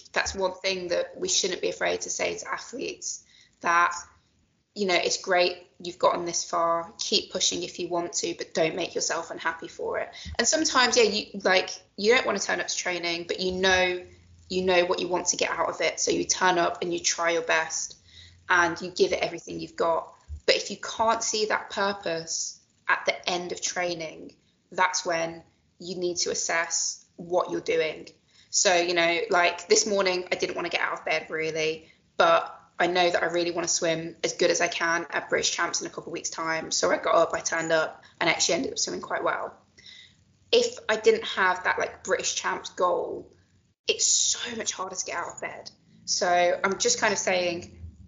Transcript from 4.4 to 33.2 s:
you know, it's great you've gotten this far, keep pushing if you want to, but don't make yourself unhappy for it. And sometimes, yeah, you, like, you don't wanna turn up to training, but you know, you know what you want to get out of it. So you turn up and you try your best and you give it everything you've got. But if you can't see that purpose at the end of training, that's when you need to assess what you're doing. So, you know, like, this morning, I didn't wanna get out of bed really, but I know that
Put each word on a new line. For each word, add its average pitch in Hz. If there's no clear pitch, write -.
you 202
know, 180
it's -
great 180
you've 175
gotten 175
this -
far, 170
keep -
pushing 180
if 170
you 175
want 170
to, 170
but -
don't 165
make 233
yourself 160
unhappy 165
for -
it. -
And 233
sometimes, 277
yeah, 240
you, 202
like, 185
you 208
don't 254
wanna 208
turn 180
up -
to -
training, 170
but -
you 185
know, 185
you 185
know 180
what 180
you 175
want 175
to -
get -
out 165
of 175
it. 160
So 180
you 170
turn 180
up 175
and 175
you 170
try 170
your 165
best 165
and 170
you 180
give 185
it -
everything 170
you've 160
got. 165
But -
if -
you 202
can't -
see 214
that -
purpose 196
at -
the -
end 180
of 180
training, 170
that's 185
when 165
you 175
need 175
to -
assess -
what 175
you're 170
doing. 165
So, 185
you 175
know, 170
like, 175
this 220
morning, 185
I 180
didn't 175
wanna 175
get -
out -
of -
bed 156
really, 160
but 165
I 175
know 175
that -